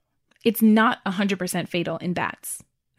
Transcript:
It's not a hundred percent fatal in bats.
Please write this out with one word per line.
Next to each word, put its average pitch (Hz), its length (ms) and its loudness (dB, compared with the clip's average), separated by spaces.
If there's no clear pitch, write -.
It's 220 180 2
not 220 440 6
a 202 60 -2
hundred 196 260 -2
percent 185 320 -4
fatal 170 280 -4
in 180 140 -4
bats. - 500 -8